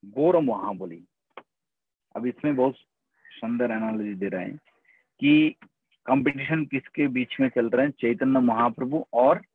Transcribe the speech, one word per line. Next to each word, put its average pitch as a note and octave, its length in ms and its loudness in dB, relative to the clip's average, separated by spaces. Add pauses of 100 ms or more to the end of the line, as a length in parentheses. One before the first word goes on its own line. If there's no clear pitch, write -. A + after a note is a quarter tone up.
गौर C#3+ 320 2
महाबली। G2 680 -4 (1080)
अब A2+ 100 -8
इसमें C#3+ 300 -2
बहुत C3 200 2 (560)
सुंदर A#2 400 -4
एनालॉजी A2 420 -4
दे F#2+ 140 -6
रहे F#2+ 180 -6
हैं D3 120 -12 (640)
कि D3+ 360 4 (500)
competition C#3 600 0
किसके C#3+ 420 -4
बीच B2+ 320 -4
में C3 100 2
चल A#2 200 0
रहे B2 160 2
हैं, C#3+ 80 -2
चैतन्य C3 460 2
महाप्रभु B2+ 760 0
और C3+ 280 4 (140)